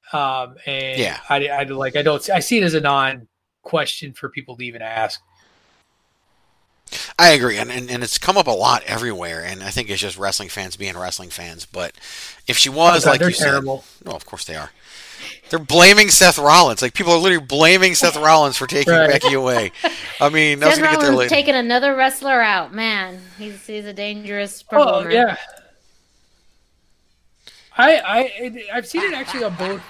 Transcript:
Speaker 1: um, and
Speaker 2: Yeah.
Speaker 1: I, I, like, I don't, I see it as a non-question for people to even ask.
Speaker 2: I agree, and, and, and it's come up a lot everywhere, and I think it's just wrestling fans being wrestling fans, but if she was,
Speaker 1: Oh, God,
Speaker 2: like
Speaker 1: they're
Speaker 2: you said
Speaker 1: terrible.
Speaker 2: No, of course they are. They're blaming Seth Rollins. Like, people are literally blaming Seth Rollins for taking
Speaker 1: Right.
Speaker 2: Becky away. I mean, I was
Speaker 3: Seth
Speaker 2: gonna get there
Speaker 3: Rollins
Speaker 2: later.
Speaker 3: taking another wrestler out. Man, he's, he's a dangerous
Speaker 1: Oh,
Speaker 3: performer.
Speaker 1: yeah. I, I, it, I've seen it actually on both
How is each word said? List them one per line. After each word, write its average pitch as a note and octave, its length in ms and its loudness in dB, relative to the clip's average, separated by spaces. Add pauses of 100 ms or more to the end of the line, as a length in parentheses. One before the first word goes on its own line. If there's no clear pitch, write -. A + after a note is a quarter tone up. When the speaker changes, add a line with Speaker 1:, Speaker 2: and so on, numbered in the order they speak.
(120)
Speaker 1:
um, C3 440 -6 (100)
and C3+ 340 -8
Speaker 2:
Yeah. A2 180 -6 (100)
Speaker 1:
I, C#3+ 200 -2
I, C#3+ 160 -4
like, C3+ 320 -6
I D3 60 -2
don't, D3 280 -2
I F#3 100 2
see A#3 180 0
it G#3 60 2
as E3 100 0
a D#3 60 0
non-question C#3 1300 -4
for - 160 -14
people C3 280 -16
to B2 80 -14
even A#2 180 -14
ask. A2 380 -6 (2000)
Speaker 2:
I F3 120 8
agree, B2 280 2
and, A#2 140 -6
and, B2 180 -10
and B2 140 -6
it's - 140 -6
come F#3+ 180 0
up G3+ 100 2
a G#3+ 60 -2
lot A#2+ 320 2
everywhere, F2+ 600 -8
and F#2+ 180 -12
I G2 80 -10
think A2+ 200 -6
it's G2 100 -4
just F#2+ 180 -8
wrestling G2 300 -6
fans F#2+ 280 -12
being G2 200 -10
wrestling F2+ 340 -12
fans, E2+ 360 -16
but F2+ 280 -10 (520)
if B2+ 120 -4
she - 100 4
was, E3 340 4
Speaker 1:
Oh, - 40 2
God, E3 60 6
Speaker 2:
like C3+ 80 2
Speaker 1:
they're F3 100 2
Speaker 2:
you F3 40 -6
said - 120 -2
Speaker 1:
terrible. C3+ 380 -4 (200)
Speaker 2:
No, - 80 -14
of - 140 -14
course - 180 -16
they E2 100 -12
are. D2+ 160 -12 (800)
They're E3 80 -2
blaming F#3 520 6
Seth F3+ 280 6
Rollins. D3 440 6
Like, B2+ 120 -4
people F3 180 0
are E3 60 6
literally F3 260 0
blaming E3+ 500 4
Seth D#3+ 220 2
Rollins D3+ 400 4
for C3+ 100 -4
taking C#3+ 260 0
Speaker 1:
Right. D#3+ 180 6
Speaker 2:
Becky C#3 240 2
away. B2 380 -2 (480)
I C#3+ 80 4
mean, D3+ 340 2
I D3+ 40 4
was F3 100 6
Speaker 3:
Seth D#4 80 0
Speaker 2:
gonna D#4 120 2
get D4+ 40 0
there C#4+ 100 2
Speaker 3:
Rollins C4+ 80 4
Speaker 2:
later. B3 120 2
Speaker 3:
taking C#4+ 240 2
another B3 420 0
wrestler C4 440 0
out. G3+ 340 -2
Man, G3 460 -6 (180)
he's, G#3 280 -18
he's G#3 200 -12
a G#3 60 -14
dangerous G3+ 760 -10
Speaker 1:
Oh, D4 140 4
Speaker 3:
performer. G3 260 -2
Speaker 1:
yeah. A3+ 260 2 (2500)
I, D4 220 6
I, G#3+ 220 -2 (180)
it, A#3+ 340 -12
I've A#3+ 140 -6
seen E4 160 -6
it F#4+ 120 -4
actually C4 300 -8
on G3 120 -6
both F#3 340 -8